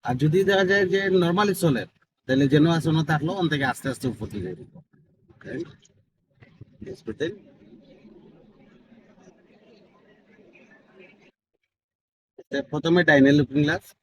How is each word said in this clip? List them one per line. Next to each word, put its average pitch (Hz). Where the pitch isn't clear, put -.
আর 123
যদি 156
দেখা 196
যায় 196
যে 196
নরমালি 185
চলে, 131
তাহলে 135
যেন 147
আছে 160
না 156
থাকলো, 156
ওন 185
থেকে 143
আস্তে 127
আস্তে 131
উপর 104
দিকে 95
যাবে। 90
ওকে? -
স্পিড 110
দেন। 165
তে 139
প্রথমে 165
ডাইনে 143
লুকিং 147
গ্লাস 160